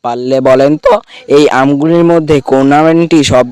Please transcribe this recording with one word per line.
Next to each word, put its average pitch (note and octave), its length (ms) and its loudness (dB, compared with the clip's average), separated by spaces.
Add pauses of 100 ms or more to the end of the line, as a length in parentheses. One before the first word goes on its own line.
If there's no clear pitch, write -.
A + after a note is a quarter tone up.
পারলে B2+ 400 -4
বলেন C3+ 360 2
তো, G3+ 240 -4 (260)
এই C#3+ 220 2
আমগুলির C#3+ 540 0
মধ্যে D#3+ 380 0
কোন C3+ 300 0
আমটি D#3+ 520 2
সব B2+ 280 0